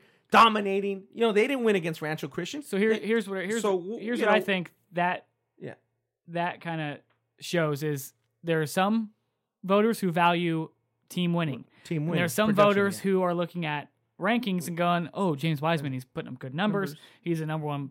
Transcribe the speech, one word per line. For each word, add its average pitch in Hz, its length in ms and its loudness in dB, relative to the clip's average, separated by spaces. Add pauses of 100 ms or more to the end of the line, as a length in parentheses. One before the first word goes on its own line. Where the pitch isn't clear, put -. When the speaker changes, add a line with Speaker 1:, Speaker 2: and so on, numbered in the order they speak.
(320)
Speaker 1:
dominating. 202 720 4 (100)
You - 80 -4
know, 226 100 4
they 208 140 6
didn't 269 180 -2
win 220 120 4
against 165 260 -2
Rancho 156 260 -4
Christian. 175 360 -8
Speaker 2:
So - 140 -4
here, 220 200 4
Speaker 1:
They - 80 -6
Speaker 2:
here's 214 240 0
what, 190 160 -6
here's, 220 160 -4
Speaker 1:
so, 202 160 2
w-, 185 220 -6
Speaker 2:
here's 220 200 -4
Speaker 1:
you 226 60 0
Speaker 2:
what 208 80 6
I 214 60 6
Speaker 1:
know 190 60 -4
Speaker 2:
think 185 260 -2 (220)
that, 175 340 -2 (320)
Speaker 1:
Yeah. 143 140 -12 (560)
Speaker 2:
that 170 320 -4
kinda 160 380 -6 (400)
shows 151 440 -2
is 147 300 -4 (300)
there 165 180 0
are 151 60 0
some 208 440 0 (520)
voters 208 360 4
who 185 120 0
value 170 580 2 (400)
team 175 240 -2
winning. 160 320 -2 (180)
Speaker 1:
Team 156 200 -4
Speaker 2:
And - 60 -2
Speaker 1:
winning, 175 100 0
Speaker 2:
there 175 60 4
are 165 40 0
some 214 200 2
Speaker 1:
production, 202 200 6
Speaker 2:
voters 196 280 2
Speaker 1:
yeah. 196 140 0
Speaker 2:
who 185 100 2
are 180 140 0
looking 175 320 -4
at 147 220 -6 (300)
rankings 190 480 0
and 175 100 -6
going, 175 360 2
"Oh, 180 220 0
James 147 260 -2
Wiseman, 151 320 -2
he's 131 120 -8
putting - 260 -12
up 131 80 -12
good 131 160 -12
numbers. 196 360 -2
Speaker 1:
Numbers. 151 120 -18 (180)
Speaker 2:
He's 170 180 -2
the 156 60 -4
number 156 220 -6
one 143 240 -6